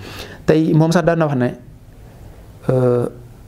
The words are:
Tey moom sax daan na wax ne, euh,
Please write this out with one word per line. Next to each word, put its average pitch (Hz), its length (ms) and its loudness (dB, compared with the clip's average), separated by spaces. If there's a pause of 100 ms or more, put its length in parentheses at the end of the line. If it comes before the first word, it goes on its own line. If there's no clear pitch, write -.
(460)
Tey 160 260 2
moom 160 180 4
sax 170 140 2
daan 165 140 2
na 160 80 2
wax 143 100 -2
ne, 123 120 0 (1200)
euh, 123 360 2 (420)